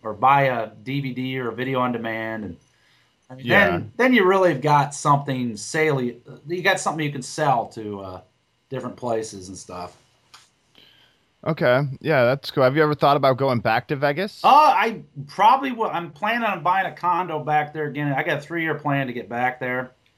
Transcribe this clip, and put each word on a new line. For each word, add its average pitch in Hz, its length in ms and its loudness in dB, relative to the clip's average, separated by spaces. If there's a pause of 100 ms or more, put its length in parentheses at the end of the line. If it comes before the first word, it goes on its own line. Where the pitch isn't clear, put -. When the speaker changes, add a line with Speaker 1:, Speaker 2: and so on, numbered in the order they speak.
Speaker 1:
or 107 120 -8
buy 135 280 4
a 120 240 0 (160)
D 135 180 -6
V 131 140 -6
D 131 240 -4
or 123 120 -4
a 107 40 -6
video 127 260 -2
on 123 120 0
demand. 113 520 -6
And 85 120 -12 (840)
Speaker 2:
Yeah. 180 320 4
Speaker 1:
Then, - 260 -4
then 254 180 4
you 202 120 6
really 185 260 4
have 135 100 -6
got 147 320 2
something 131 640 0
salient. 135 680 -2 (240)
You 175 160 -6
got 190 180 2
something 156 240 -4
you 147 80 -4
can 127 100 -10
sell 131 460 0
to, 104 320 -10
uh, 92 200 -12 (480)
different 123 280 -10
places 113 520 -6
and 92 80 -14
stuff. 90 400 -16 (1500)
Speaker 2:
Okay. 143 360 2 (180)
Yeah, 131 240 2
that's 131 260 0
cool. 135 140 2
Have 127 100 4
you 156 80 4
ever 151 120 2
thought 143 240 4
about 135 180 2
going 127 240 0
back 113 280 0
to 147 80 -4
Vegas? 147 460 -4
Speaker 1:
Uh, - 60 4
I 285 540 4 (240)
probably 247 460 4
will. 214 180 -4
I'm 165 200 -6
planning 233 340 -4
on 185 180 -4
buying 180 240 0
a 151 60 -8
condo 175 520 -2
back 151 300 -2
there 151 120 -4
again. 147 260 -2
I 135 100 0
got 151 160 -2
a - 20 -10
three-year 160 360 -4
plan 139 320 -2
to 120 40 -8
get 107 160 -10
back 123 320 -4
there, 127 300 -4 (280)